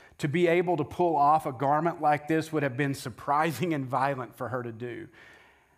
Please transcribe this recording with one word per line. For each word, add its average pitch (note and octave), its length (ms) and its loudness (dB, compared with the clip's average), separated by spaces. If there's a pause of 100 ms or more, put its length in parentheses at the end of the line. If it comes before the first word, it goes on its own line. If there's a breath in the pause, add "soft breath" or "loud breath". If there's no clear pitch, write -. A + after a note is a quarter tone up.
(180 loud breath)
To D#3 100 -4
be E3+ 200 2
able F3 280 4
to D3+ 80 -2
pull E3+ 320 0
off D3 300 4
a C#3 80 -4
garment C#3+ 480 0
like D3 260 2
this D#3+ 240 0
would D3+ 120 0
have C3+ 120 -2
been C#3 180 0
surprising D3 800 -2
and C#3 120 -4
violent C3 500 -2
for B2 140 -8
her B2 120 -4
to A#2+ 120 -8
do. A2 340 -10 (720 loud breath)